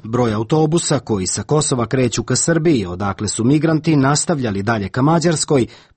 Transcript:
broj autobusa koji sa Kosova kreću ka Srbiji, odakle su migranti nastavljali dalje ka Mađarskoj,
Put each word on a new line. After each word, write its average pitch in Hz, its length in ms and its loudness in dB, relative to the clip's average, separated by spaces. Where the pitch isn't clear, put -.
broj 117 300 0
autobusa 143 680 0
koji 98 280 -2
sa - 160 -4
Kosova 143 420 0
kreću 123 380 0
ka 127 120 -2
Srbiji, 156 500 2
odakle 98 420 -6
su - 160 -4
migranti 156 520 2
nastavljali 135 680 0
dalje 107 260 -2
ka 127 120 -4
Mađarskoj, 151 680 2